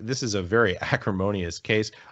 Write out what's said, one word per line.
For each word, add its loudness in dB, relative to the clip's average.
this -4
is -2
a 0
very 4
<laughs> -6
acrimonious -2
case. 0